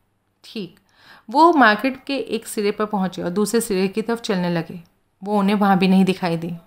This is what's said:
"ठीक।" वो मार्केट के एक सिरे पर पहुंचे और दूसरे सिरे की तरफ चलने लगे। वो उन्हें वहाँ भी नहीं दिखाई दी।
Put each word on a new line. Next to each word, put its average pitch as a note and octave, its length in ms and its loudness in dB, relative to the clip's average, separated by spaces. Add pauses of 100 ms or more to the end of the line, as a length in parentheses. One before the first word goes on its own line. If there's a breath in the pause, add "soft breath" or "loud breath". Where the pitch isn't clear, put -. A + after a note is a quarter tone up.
(440)
"ठीक।" - 360 -14 (500 soft breath)
वो D#4 240 4
मार्केट B3+ 520 2
के C#4 120 -4
एक - 300 -6
सिरे G#3 240 -2
पर G#3+ 140 -4
पहुंचे F#3+ 360 -4
और F3 80 -4
दूसरे G#3 320 0
सिरे F#3+ 260 -2
की F#3+ 140 -4
तरफ A3+ 200 -4
चलने F3+ 280 -2
लगे। E3+ 340 -6 (400)
वो G#3 160 -2
उन्हें G3+ 160 0
वहाँ G3 220 2
भी F#3 100 2
नहीं F#3+ 180 6
दिखाई F3+ 320 -2
दी। E3+ 160 -8 (140)